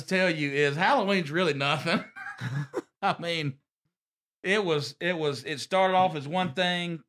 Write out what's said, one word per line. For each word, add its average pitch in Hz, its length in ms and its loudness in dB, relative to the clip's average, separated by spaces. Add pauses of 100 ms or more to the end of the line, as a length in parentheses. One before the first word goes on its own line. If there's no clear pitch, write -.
tell 185 240 2
you 151 220 -2
is 143 260 2
Halloween's 196 520 2
really 160 240 2
nothing. 143 500 0 (520)
<laughs> - 460 -8
I 190 180 0
mean, 160 360 -4 (880)
it 202 200 2
was, 151 380 -2
it 175 160 0
was, 147 260 -2
it 147 160 -6
started 190 360 2
off 180 200 4
as 139 120 -6
one 180 260 -2
thing, 175 560 -2